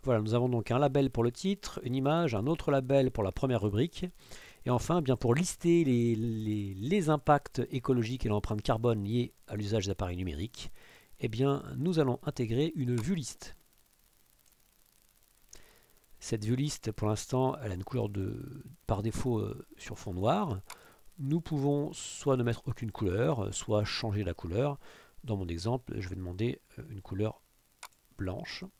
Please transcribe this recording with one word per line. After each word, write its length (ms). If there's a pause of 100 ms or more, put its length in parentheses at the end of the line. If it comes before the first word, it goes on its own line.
Voilà, 160
nous 140
avons 160
donc 220
un 80
label 320
pour 120
le 80
titre, 520
une 100
image, 400
un 140
autre 240
label 400
pour 100
la 100
première 300
rubrique. 460 (580)
Et 60
enfin, 260
eh 60
bien, 120
pour 200
lister 480
les, 320
les, 580
les 380
impacts 580
écologiques 560
et 40
l'empreinte 340
carbone 400
liées 320 (100)
à 100
l'usage 300
d'appareils 320
numériques, 540 (480)
eh 80
bien, 360 (140)
nous 220
allons 240
intégrer 500
une 260
vue 140
liste. 420 (2500)
Cette 280
vue 100
liste, 360
pour 160
l'instant, 540
elle 100
a 40
une 80
couleur 260
de, 560 (220)
par 160
défaut, 340
euh, 300 (100)
sur 220
fond 160
noir. 460 (580)
Nous 220
pouvons 520
soit 440
ne 60
mettre 240
aucune 240
couleur, 640
soit 300
changer 400
la 100
couleur. 460 (440)
Dans 140
mon 100
exemple, 520
je 100
vais 60
demander, 440 (200)
euh, 100
une 120
couleur 420 (760)
blanche. 480 (140)